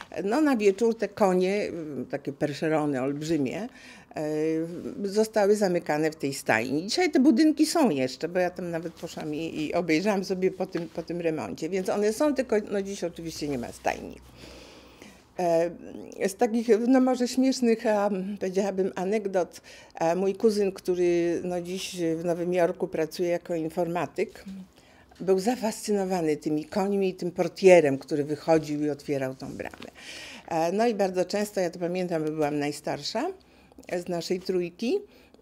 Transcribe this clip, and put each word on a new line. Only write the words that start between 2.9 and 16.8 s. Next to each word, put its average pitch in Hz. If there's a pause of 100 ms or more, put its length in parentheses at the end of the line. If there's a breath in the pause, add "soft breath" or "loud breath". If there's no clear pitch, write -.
olbrzymie, 147 (480 loud breath)
e, 156 (760)
zostały 208
zamykane 170
w 151
tej 139
stajni. 135
Dzisiaj 349
te 302
budynki 302
są 302
jeszcze, 135
bo 180
ja 180
tam 175
nawet 165
poszłam 160
i, 156
i 151
obejrzałam 180
sobie 185
po 185
tym, 175
po 170
tym 170
remoncie, 156
więc 185
one 208
są, 294
tylko, 254 (160)
no, 202
dziś 196
oczywiście 165
nie 143
ma 117
stajni. - (1200 loud breath)
E, 170
z -
takich, 226 (200)